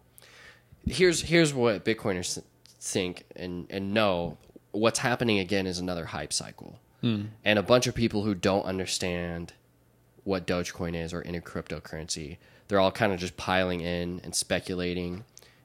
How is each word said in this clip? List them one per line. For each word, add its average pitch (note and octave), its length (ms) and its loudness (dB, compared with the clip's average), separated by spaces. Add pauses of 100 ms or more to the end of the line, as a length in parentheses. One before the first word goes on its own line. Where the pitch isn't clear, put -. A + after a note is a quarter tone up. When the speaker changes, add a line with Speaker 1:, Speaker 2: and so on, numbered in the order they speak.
(880)
Speaker 1:
Here's, F3 360 4
here's D#3+ 300 6
what A#2 320 2
Bitcoiners G2 500 0
th-, - 120 -12 (340)
think F2+ 440 -4 (120)
and, F2 340 -8
and G2 240 -4
know. F2 440 2 (340)
What's A2 280 2
happening A#2+ 380 2
again F#2+ 280 0
is F2+ 120 -4
another F2+ 280 -4
hype D#2 260 -8
cycle. - 460 -8 (220)
Speaker 2:
Hmm. G#2+ 240 0 (200)
Speaker 1:
And G#2 140 6
a G2+ 40 4
bunch B2 240 6
of A#2+ 80 -2
people G#2+ 300 0
who G#2+ 100 2
don't F#2+ 300 2
understand F2 880 -4 (720)
what F#2 220 -2
Dogecoin F2+ 480 -2
is E2+ 180 -4
or F2 100 -6
any E2+ 180 -6
cryptocurrency, D#2+ 1000 -10 (300)
they're G2+ 120 4
all F#2+ 120 6
kinda G2+ 240 4
just F2 200 -4
piling F#2 440 2
in F2 420 -4
and F2 120 -8
speculating F2+ 880 -4 (400)